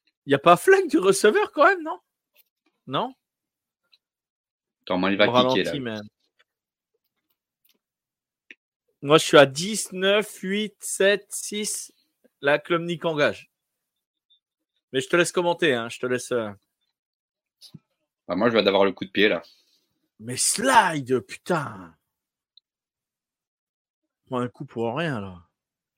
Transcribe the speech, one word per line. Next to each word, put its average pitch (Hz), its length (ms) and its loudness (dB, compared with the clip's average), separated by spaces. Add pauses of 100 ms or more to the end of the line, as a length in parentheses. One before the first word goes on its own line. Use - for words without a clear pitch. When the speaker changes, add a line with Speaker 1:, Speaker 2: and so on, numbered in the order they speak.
(260)
Speaker 1:
il 135 60 0
y - 20 4
a 135 40 0
pas 175 180 6
flag 381 320 4
du 320 100 0
receveur, 262 540 2
quand 294 140 4
même, 370 160 2
non ? 320 180 -10 (840)
Non ? 190 280 -6 (1700)
Speaker 2:
Attends, 92 140 -6
moi, 92 140 0
il 98 80 -2
va 104 100 4
Speaker 1:
Au 117 40 -2
Speaker 2:
kicker, 127 340 2
Speaker 1:
ralenti, 82 140 -6
Speaker 2:
là. - 0 -
Speaker 1:
mais... 113 200 -10 (3000)
Moi, 147 160 4
je - 80 2
suis - 100 4
à 143 80 12
dix, 170 480 -6
neuf, 196 480 -2
huit, 202 400 -6
sept, 196 480 0
six. - 640 -10 (480)
La 143 180 0
Klubnik 170 460 -4
engage. 147 460 -2 (1400)
Mais 131 100 -2
je - 80 -12
te 175 60 0
laisse 170 140 2
commenter, 175 440 0
hein. 117 160 -6
Je - 80 -16
te - 80 -8
laisse, 123 260 -4
euh. 113 180 -4 (1800)
Speaker 2:
Bah, 90 80 -6
moi, 104 140 0
je 117 60 -2
vais 107 80 4
d'avoir 98 240 4
le 95 60 0
coup - 120 -12
de - 60 -18
pied, 104 180 2
là. 87 140 -2 (800)
Speaker 1:
Mais 117 160 -10
slide, 170 840 0
putain. 110 760 -8 (2250)
Prends 127 140 -4
un 123 80 -4
coup - 160 -14
pour 117 320 -6
rien, 151 240 -4
là. 92 280 -14 (500)